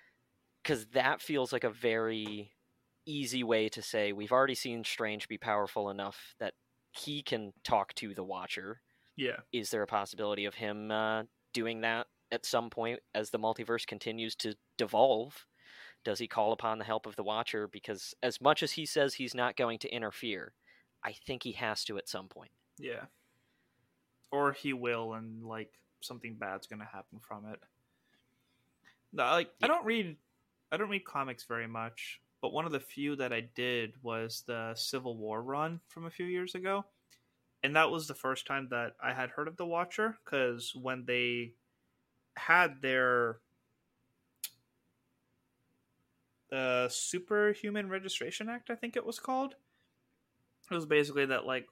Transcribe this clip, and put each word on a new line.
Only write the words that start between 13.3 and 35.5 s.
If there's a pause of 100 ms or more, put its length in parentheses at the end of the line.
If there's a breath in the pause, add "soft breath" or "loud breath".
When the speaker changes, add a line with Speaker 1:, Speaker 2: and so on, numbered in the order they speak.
Speaker 1:
multiverse
continues
to (220)
devolve? (600 loud breath)
Does
he
call
upon
the
help
of
the
Watcher?
Because
as
much
as
he
says
he's
not
going
to
interfere, (500 soft breath)
I
think
he
has
to
at
some
point. (260)
Speaker 2:
Yeah. (1200)
Or
he
will,
and,
like, (220)
something
bad's
gonna
happen
from
it. (1500 soft breath)
No,
like,
I
Speaker 1:
Yeah.
Speaker 2:
don't
read, (540)
I
don't
read
comics
very
much, (200)
but
one
of
the
few
that
I
did
was
the
Civil
War
run